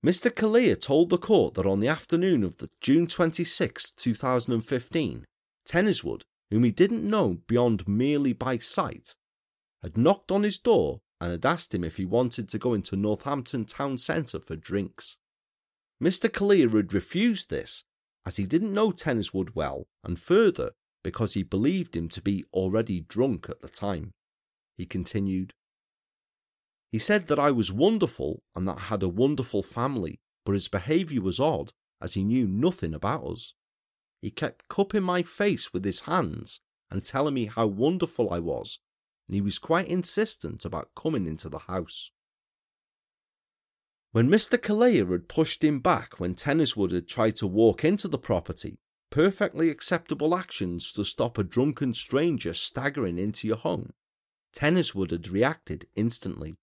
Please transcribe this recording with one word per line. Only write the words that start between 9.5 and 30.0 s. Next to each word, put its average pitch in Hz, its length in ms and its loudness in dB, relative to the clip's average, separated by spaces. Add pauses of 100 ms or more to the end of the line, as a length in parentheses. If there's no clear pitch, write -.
had 80 140 -8
knocked 160 340 4
on 202 140 2
his 208 160 0
door 117 400 4 (200)
and 87 120 -2
had 85 120 -6
asked 165 300 0
him 90 80 0
if 82 140 -6
he 98 80 -4
wanted 113 440 0
to 110 100 -6
go 123 160 0
into 98 200 -4
Northampton 107 680 -2
town 135 340 -6
centre 156 400 -4
for - 160 -10
drinks. - 600 -6 (840)
Mister 185 280 2
Kalia 196 440 4
had 98 220 2
refused 196 560 0
this, - 320 -6 (420)
as 92 120 -6
he 98 100 -2
didn't 190 260 0
know 208 200 2
Tenniswood - 640 -2
well, 67 320 -6 (160)
and 87 120 -4
further, 185 540 2 (320)
because 104 320 -4
he 98 80 -2
believed 104 540 -2
him 85 140 -4
to - 120 -10
be 101 300 -2
already 95 480 0
drunk 113 480 -2
at - 140 -12
the - 60 -16
time. 95 440 -6 (640)
He 92 100 -10
continued, 95 680 -4 (1400)
"He 110 80 0
said 202 260 2
that 147 140 0
I 147 100 6
was 113 220 2
wonderful 156 680 0 (120)
and 92 140 -2
that 82 100 -4
I 92 40 -12
had 95 200 -4
a 95 60 0
wonderful 107 560 0
family, 120 560 -4 (240)